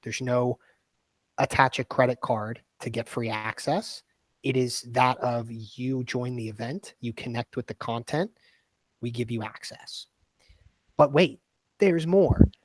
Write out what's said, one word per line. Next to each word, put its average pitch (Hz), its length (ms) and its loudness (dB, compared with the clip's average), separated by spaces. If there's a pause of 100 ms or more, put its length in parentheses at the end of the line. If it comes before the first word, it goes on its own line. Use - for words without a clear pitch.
There's - 180 -8
no 123 380 0 (760)
attach - 420 2
a 131 40 -2
credit 123 380 0
card 113 400 -4 (200)
to - 80 -8
get 117 200 -6
free 117 200 -4
access. 113 760 -4 (400)
It 135 120 0
is 127 340 0
that 127 280 4
of 120 320 -2
you 127 560 -6
join 123 300 -4
the 117 120 -6
event, 120 540 -10
you 117 120 -6
connect 117 440 -8
with 123 100 -6
the - 80 -12
content, 131 560 -4 (680)
we 120 100 -6
give 117 200 -6
you 117 120 -4
access. - 640 -14 (920)
But 147 140 6
wait, 151 280 4 (400)
there's 170 280 2
more. 175 400 8 (180)